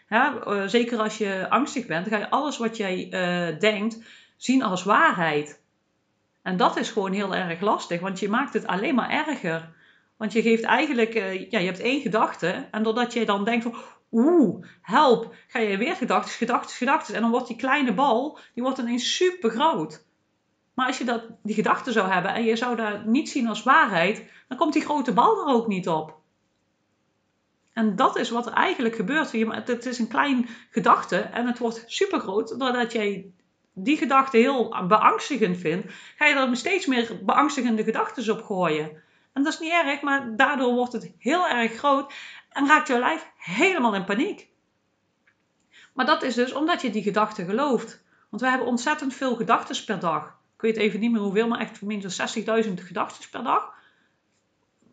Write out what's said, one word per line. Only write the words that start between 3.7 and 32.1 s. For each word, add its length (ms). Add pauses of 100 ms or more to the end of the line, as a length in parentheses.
zien 260
als 200
waarheid. 800 (800)
En 160
dat 200
is 120
gewoon 220
heel 240
erg 260
lastig, 400
want 180
je 100
maakt 240
het 140
alleen 280
maar 140
erger. 600 (480)
Want 160
je 80
geeft 220
eigenlijk, 520
eh, 360
ja, 80
je 60
hebt 140
één 220
gedachte. 680
En 120
doordat 300
je 120
dan 180
denkt 200
van, 120 (360)
oeh, 540 (160)
help, 520 (140)
ga 120
je 180
weer 180
gedachten, 360
gedachten, 440
gedachten. 400
En 60
dan 100
wordt 160
die 80
kleine 380
bal, 460 (140)
die 100
wordt 140
ineens 380
supergroot. 880 (680)
Maar 140
als 100
je 60
dat, 200 (200)
die 120
gedachte 360
zou 200
hebben 220
en 100
je 120
zou 200
dat 300
niet 240
zien 180
als 160
waarheid, 680 (160)
dan 100
komt 160
die 80
grote 320
bal 340
er 60
ook 140
niet 200
op. 300 (1600)
En 220
dat 220
is 120
wat 160
er 80
eigenlijk 420
gebeurt. 360
Je, 220
het, 140
het 180
is 140
een 80
klein 400 (220)
gedachte 480
en 300
het 100
wordt 300
supergroot 720